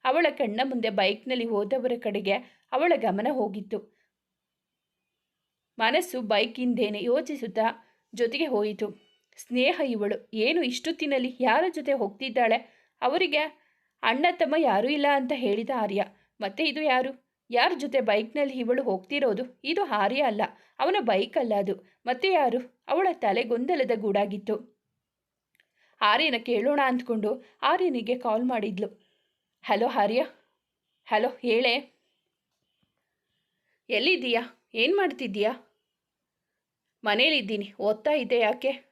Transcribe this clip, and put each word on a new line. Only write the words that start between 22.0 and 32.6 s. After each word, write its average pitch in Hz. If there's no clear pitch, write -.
ಮತ್ತೆ 254
ಯಾರು? 254
ಅವಳ 370
ತಲೆ 226
ಗೊಂದಲದ 254
ಗೂಡಾಗಿತ್ತು. 202
ಆರ್ಯನ 247
ಕೇಳೋಣ 247
ಅಂದ್ಕೊಂಡು 240
ಆರ್ಯನಿಗೆ 269
ಕಾಲ್ 233
ಮಾಡಿದ್ಲು. 214
"ಹಲೋ 214
ಆರ್ಯ." 226
"ಹಲೋ, 220
ಹೇಳೆ. 247